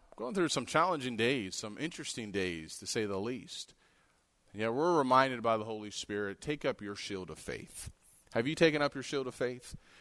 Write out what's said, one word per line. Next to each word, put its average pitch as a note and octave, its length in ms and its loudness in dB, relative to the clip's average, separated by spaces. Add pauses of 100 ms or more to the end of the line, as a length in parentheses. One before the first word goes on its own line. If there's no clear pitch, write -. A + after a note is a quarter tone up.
(160)
Going B2+ 180 -6
through F3 160 2
some B2 160 -2
challenging D#3 500 2
days, A2+ 400 0
some G#2 220 -8
interesting B2+ 520 -6
days, F2+ 480 -2
to G2+ 80 -14
say A2 200 0
the G2+ 100 -2
least. A2 560 -6 (800)
And G2+ 80 -8
yet A2+ 140 2
we're E3 240 6
reminded C3 440 6
by A2+ 140 6
the G#2+ 80 -4
Holy G#2+ 260 -6
Spirit, G2+ 520 -4
take D3 240 -4
up B2+ 160 0
your G2+ 120 -6
shield F#2+ 360 -6
of D#2 80 -10
faith. - 520 -10 (440)
Have A#2 120 0
you D#3 80 0
taken D3+ 280 6
up C#3+ 100 2
your C3+ 100 -6
shield C3+ 240 -2
of B2 80 -6
faith? B2 420 -4 (240)